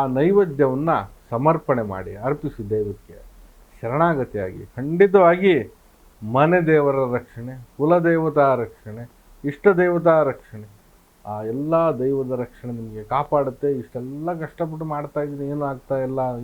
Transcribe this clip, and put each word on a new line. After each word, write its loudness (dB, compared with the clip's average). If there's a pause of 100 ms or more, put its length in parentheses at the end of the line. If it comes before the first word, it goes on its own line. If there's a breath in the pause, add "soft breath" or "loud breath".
ನೈವೇದ್ಯವನ್ನ 2 (400)
ಸಮರ್ಪಣೆ 0
ಮಾಡಿ -8
ಅರ್ಪಿಸಿ -6
ದೈವಕ್ಕೆ -6 (600)
ಶರಣಾಗತಿಯಾಗಿ, -2 (140)
ಖಂಡಿತವಾಗಿ 4 (680)
ಮನೆ 2
ದೇವರ 4 (180)
ರಕ್ಷಣೆ, -10 (220)
ಕುಲದೇವತಾ 2
ರಕ್ಷಣೆ, -8 (400)
ಇಷ್ಟ -4 (160)
ದೇವತಾ 4
ರಕ್ಷಣೆ, -6 (560)
ಆ -8
ಎಲ್ಲ -4 (240)
ದೈವದ -2
ರಕ್ಷಣೆ -10
ನಿಮಗೆ -12
ಕಾಪಾಡುತ್ತೆ. -2 (120)
ಇಷ್ಟೆಲ್ಲ -8
ಕಷ್ಟಪಟ್ಟು -8
ಮಾಡ್ತಾ -6
ಇದ್ದೀನಿ, -6
ಏನೂ -4
ಆಗ್ತಾ -6
ಇಲ್ಲ -4 (240)